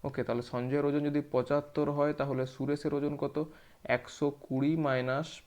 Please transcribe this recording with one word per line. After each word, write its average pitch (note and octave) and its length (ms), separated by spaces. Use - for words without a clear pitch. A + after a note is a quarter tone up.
ওকে, C3 200
তাহলে A#2+ 240
সঞ্জয়ের C3 380
ওজন D3 200
যদি D3 120
পঁচাত্তর C#3+ 540
হয়, D3 220
তাহলে C3+ 240
সুরেশের C#3+ 420
ওজন D3 160
কত? C#3+ 140
একশো - 300
কুড়ি C#3 280
মাইনাস C3 420